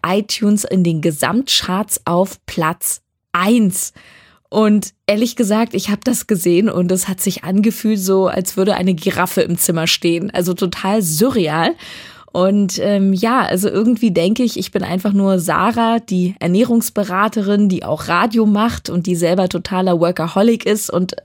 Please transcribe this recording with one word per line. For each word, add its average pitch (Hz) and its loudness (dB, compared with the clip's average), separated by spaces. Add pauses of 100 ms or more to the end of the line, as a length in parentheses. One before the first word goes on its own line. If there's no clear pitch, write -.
iTunes 208 0
in 185 0
den 165 0
Gesamtcharts 185 -2
auf 180 0
Platz - -4 (300)
eins. 202 0 (560)
Und 208 2 (120)
ehrlich 220 0
gesagt, 226 0
ich 208 -2
hab 202 -2
das - -2
gesehen 180 2
und 180 0
es 185 0
hat 185 -6
sich - -4
angefühlt 214 0
so, 190 2
als - -4
würde 190 2
eine 185 0
Giraffe 180 0
im 170 0
Zimmer 165 0
stehen. 170 -2
Also 180 -2
total 196 -2
surreal. 170 0 (580)
Und, 190 2
ähm, 196 2
ja, 226 2
also 185 0
irgendwie 220 2
denke 196 2
ich, 226 -2
ich - -6
bin 190 -2
einfach 185 -2
nur 196 2
Sarah, 226 0
die 185 -2
Ernährungsberaterin, 208 0
die 185 0
auch 151 -4
Radio 214 2
macht 214 0
und 170 -2
die 180 0
selber 180 2
totaler 180 -2
Workaholic 180 0
ist 214 -2
und 185 -4